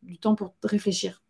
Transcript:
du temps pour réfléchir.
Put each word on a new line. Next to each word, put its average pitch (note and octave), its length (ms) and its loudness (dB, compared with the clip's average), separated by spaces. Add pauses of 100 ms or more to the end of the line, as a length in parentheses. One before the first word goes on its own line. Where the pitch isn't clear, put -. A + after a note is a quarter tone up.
du F3+ 160 -18
temps G#3+ 160 2
pour G3 280 -2
réfléchir. G3+ 680 -2